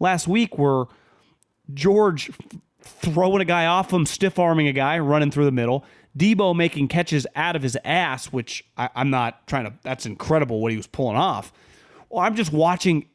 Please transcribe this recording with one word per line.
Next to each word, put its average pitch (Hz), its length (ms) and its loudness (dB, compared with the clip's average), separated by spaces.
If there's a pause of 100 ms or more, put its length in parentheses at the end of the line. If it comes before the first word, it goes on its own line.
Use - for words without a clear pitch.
last 180 260 0
week 208 300 0
were 135 300 2 (880)
George 190 560 2
f-, - 300 -20 (200)
throwing 185 600 0
a 185 40 0
guy 170 220 2
off 185 260 0
him, 165 140 2
stiff-arming 165 640 2
a 139 40 0
guy, 139 260 0
running 147 320 2
through 143 140 0
the 139 80 2
middle. 123 320 -2 (320)
Debo 190 400 2
making 156 320 0
catches 156 380 -2 (100)
out 165 200 -2
of 143 60 -4
his 123 220 -4
ass, 156 420 -2
which - 380 -8 (120)
I, 123 180 -4
I'm 135 160 0
not 120 360 -2
trying 131 180 -4
to, 107 80 -10 (100)
that's 127 240 -8
incredible 117 540 -2
what 113 100 0
he 113 60 -2
was 104 100 -8
pulling 117 300 -4
off. 139 360 -2 (560)
Well, - 160 -2
I'm 226 120 0
just 175 160 -2
watching, 165 640 2